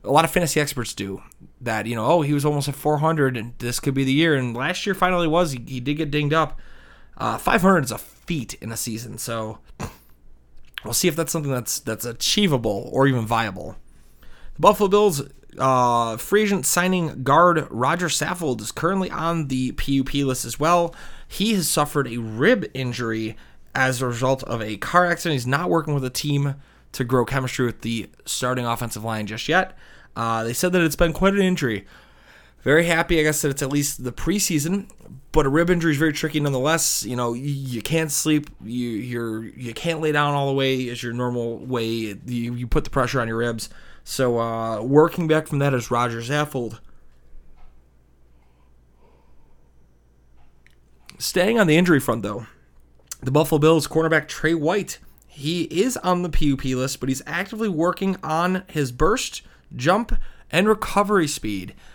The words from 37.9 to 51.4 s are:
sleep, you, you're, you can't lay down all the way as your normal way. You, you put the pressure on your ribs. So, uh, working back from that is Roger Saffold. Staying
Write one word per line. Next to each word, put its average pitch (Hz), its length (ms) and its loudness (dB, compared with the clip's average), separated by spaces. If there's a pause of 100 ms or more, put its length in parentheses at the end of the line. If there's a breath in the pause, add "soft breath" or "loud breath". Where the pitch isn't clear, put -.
sleep, 151 380 0 (140)
you, 120 260 -6
you're, 117 560 -6
you 117 300 -12
can't 165 260 -4
lay 156 120 0
down 147 220 2
all 143 120 0
the 139 80 0
way 131 340 0
as 120 140 -8
your 117 100 -4
normal 120 460 -2
way. 120 280 -4
You, 117 680 -4
you 120 120 -6
put 147 180 2
the - 60 -8
pressure 131 300 0
on 113 80 -2
your 113 80 -4
ribs. 117 320 -2 (360 loud breath)
So, 123 340 0
uh, 113 440 -2
working 156 460 4
back 156 180 2
from 147 120 -2
that 139 160 2
is 120 160 -2
Roger 120 300 0
Saffold. 123 580 -4 (4000)
Staying 202 400 2